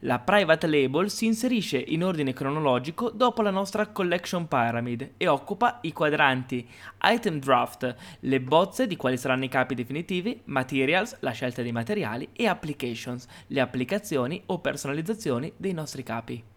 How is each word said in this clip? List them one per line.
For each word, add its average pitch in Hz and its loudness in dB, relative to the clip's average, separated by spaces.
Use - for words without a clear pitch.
La 123 0
private 175 4
label 151 2
si - -2
inserisce 226 0
in 156 0
ordine 151 0
cronologico 147 0
dopo 240 2
la 208 2
nostra 196 0
collection 175 -2
pyramid 120 0
e 180 0
occupa 220 0
i 165 -4
quadranti 131 2
item 214 4
draft, 127 2
le 131 2
bozze 180 4
di 185 -4
quali 131 0
saranno 131 0
i 131 -4
capi 131 0
definitivi, 175 -4
materials, 143 0
la 143 -2
scelta 123 -4
dei 120 -4
materiali, 117 -4
e 233 0
applications, 127 -4
le 139 0
applicazioni 131 -2
o 185 -2
personalizzazioni 147 -4
dei 190 -4
nostri 151 -8
capi. 117 -8